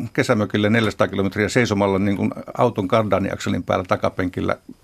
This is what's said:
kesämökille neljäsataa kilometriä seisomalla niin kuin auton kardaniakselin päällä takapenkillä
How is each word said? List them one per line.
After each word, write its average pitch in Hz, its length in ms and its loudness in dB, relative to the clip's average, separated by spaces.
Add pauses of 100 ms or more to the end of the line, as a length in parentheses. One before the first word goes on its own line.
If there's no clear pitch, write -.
(140)
kesämökille 107 560 2
neljäsataa 107 380 2
kilometriä 98 420 0
seisomalla 101 500 2
niin 98 180 0
kuin 107 140 0 (260)
auton 110 300 0
kardaniakselin 98 760 0
päällä 92 240 0
takapenkillä 92 720 -2 (260)